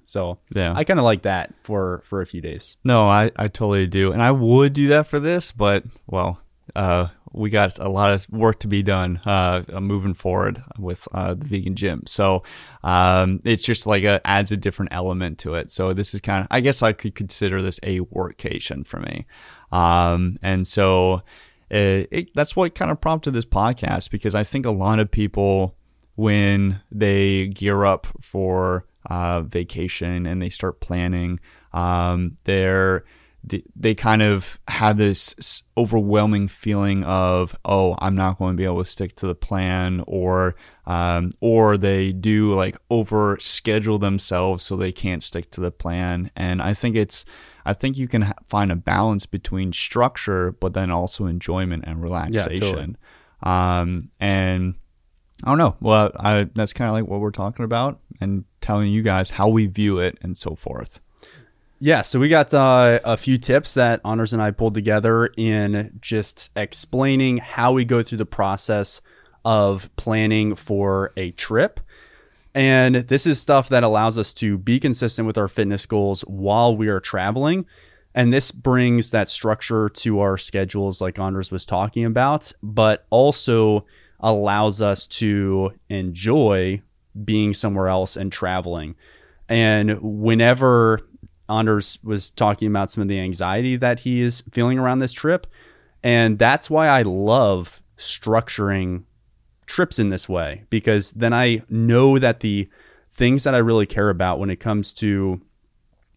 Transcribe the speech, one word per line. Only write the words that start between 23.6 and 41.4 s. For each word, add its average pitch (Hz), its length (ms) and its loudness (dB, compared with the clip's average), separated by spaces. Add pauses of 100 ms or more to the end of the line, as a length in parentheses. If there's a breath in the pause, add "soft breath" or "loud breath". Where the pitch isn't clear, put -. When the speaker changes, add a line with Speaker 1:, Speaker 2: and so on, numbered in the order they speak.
Speaker 2:
because 104 240 -4
I 107 100 0
think 135 200 -4
a 120 60 -2
lot 104 300 2
of 104 100 0
people, 98 640 0 (400)
when 101 680 2 (120)
they 98 560 2
gear 101 360 -2
up 98 220 0 (140)
for, 92 640 -2 (240)
uh, 87 320 -2
vacation 87 840 -6
and 92 140 -4
they 87 100 -4
start - 300 -8
planning, 87 600 -4 (320 soft breath)
um, 87 720 -2
they're, 95 580 2 (440 soft breath)
they, - 160 -6 (140)
they 113 180 0
kind 110 280 2
of 101 360 0 (100)
have 107 280 2
this 101 420 0
s-, - 260 -6 (120)
overwhelming 104 720 2
feeling 101 560 -2
of, 90 580 0
"Oh, 95 360 2
I'm 95 160 0
not 95 240 0
going 92 160 -2
to - 20 -2
be 92 80 -2
able 90 180 -2
to 90 60 -8
stick - 280 -8
to 101 100 -6
the 90 80 -2
plan," 92 720 -2
or, 92 480 0 (320 soft breath)
um, 87 540 0